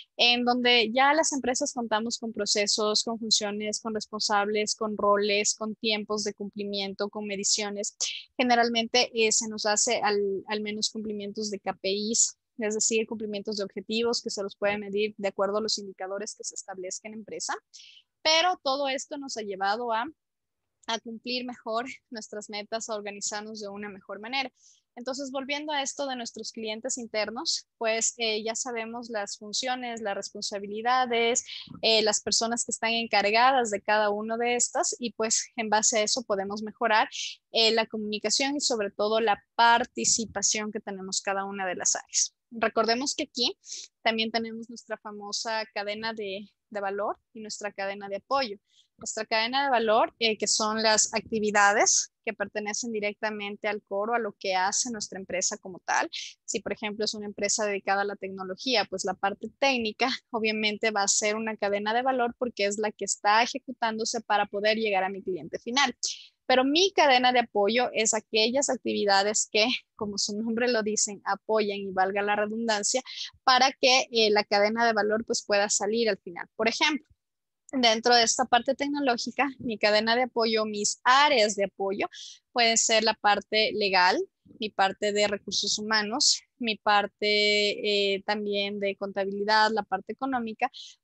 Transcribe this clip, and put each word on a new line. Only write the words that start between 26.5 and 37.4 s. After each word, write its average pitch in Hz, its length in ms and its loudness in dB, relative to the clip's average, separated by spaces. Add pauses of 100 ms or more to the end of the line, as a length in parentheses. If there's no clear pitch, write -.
clientes 226 440 -8
internos, 226 720 -4 (100)
pues, 226 400 0
eh, 220 260 -2
ya 220 120 -4
sabemos 233 560 -8
las 202 260 -6
funciones, 240 640 -6
las 202 140 -4
responsabilidades, 226 1300 0 (380)
eh, 220 180 6
las 208 220 2
personas 226 420 0
que - 60 -6
están 226 220 -2
encargadas 233 800 4
de 202 120 -2
cada 214 260 2
uno 220 300 -2
de 240 180 2
estas - 420 0
y 233 140 -4
pues - 440 -2
en 220 120 -2
base 214 300 2
a 214 40 4
eso 214 200 0
podemos 202 400 -2
mejorar, 220 480 2 (420)